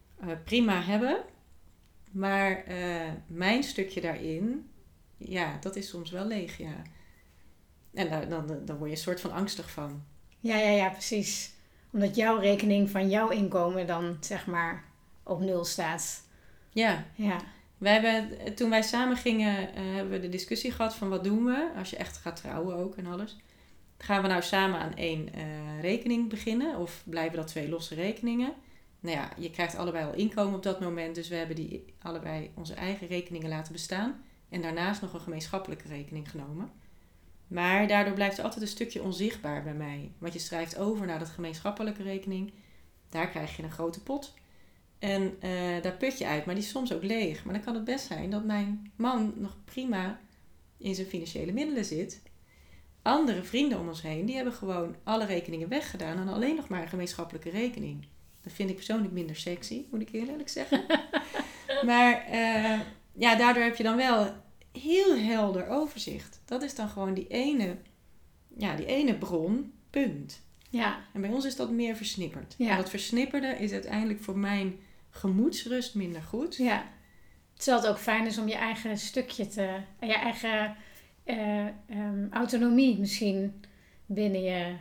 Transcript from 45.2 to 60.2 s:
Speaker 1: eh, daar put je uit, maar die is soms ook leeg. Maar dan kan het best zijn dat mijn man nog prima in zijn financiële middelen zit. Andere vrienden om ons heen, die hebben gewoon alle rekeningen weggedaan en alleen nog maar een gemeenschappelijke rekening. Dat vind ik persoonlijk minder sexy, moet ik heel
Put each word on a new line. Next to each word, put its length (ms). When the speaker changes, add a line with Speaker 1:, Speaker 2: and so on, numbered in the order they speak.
Speaker 1:
eh, 100
daar 140
put 220
je 80
uit, 180
maar 100
die 100
is 60
soms 220
ook 100
leeg. 420
Maar 100
dan 80
kan 120
het 100
best 220
zijn 240
dat 140
mijn 520
man 400
nog 280
prima 540
in 160
zijn 120
financiële 460
middelen 320
zit. 380
Andere 400
vrienden 380
om 80
ons 140
heen, 240
die 80
hebben 200
gewoon 500
alle 200
rekeningen 440
weggedaan 500
en 100
alleen 280
nog 120
maar 140
een 60
gemeenschappelijke 600
rekening. 560
Dat 100
vind 180
ik 60
persoonlijk 360
minder 240
sexy, 540
moet 100
ik 80
heel 200